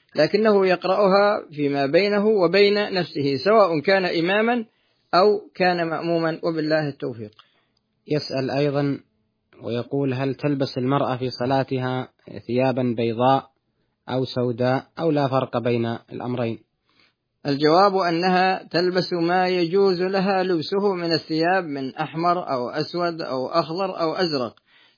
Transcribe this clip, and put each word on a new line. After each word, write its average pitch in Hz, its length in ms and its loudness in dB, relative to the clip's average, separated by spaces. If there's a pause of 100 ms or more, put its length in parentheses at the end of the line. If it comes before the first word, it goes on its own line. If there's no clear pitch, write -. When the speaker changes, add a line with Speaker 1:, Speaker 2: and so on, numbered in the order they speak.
(140)
Speaker 1:
لكنه 196 520 4
يقرأها 190 840 2
فيما 143 360 -2
بينه 202 400 2
وبين 202 680 4
نفسه، 143 420 -2
سواء 185 440 4
كان 190 240 2
إماما 208 600 0 (500)
أو 202 400 4
كان 180 320 0
مأموما، 165 560 -2
وبالله 156 460 -2
التوفيق. 120 420 -8 (800)
Speaker 2:
يسأل 135 420 -2
أيضا 143 500 -2 (640)
ويقول: 127 520 -4
هل 135 200 -4
تلبس 139 440 -4
المرأة 131 380 -2
في 123 140 -6
صلاتها 127 800 -2 (380)
ثيابا 127 500 0
بيضاء 120 540 0 (580)
أو 131 160 -2
سوداء 123 640 -2 (120)
أو 170 120 0
لا 143 180 2
فرق 123 300 -2
بين 117 280 0 (260)
الأمرين؟ 120 460 -6 (880)
Speaker 1:
الجواب 156 500 4
أنها 185 760 0
تلبس 180 420 0
ما 180 360 0
يجوز 180 540 0
لها 190 400 0
لبسه 185 520 0
من 170 180 -4
الثياب 165 520 0
من 139 300 -8
أحمر 160 580 -2
أو 123 180 -4
أسود 165 520 -4
أو 127 240 -4
أخضر 165 540 -4
أو 160 120 0
أزرق، 143 420 -4 (440)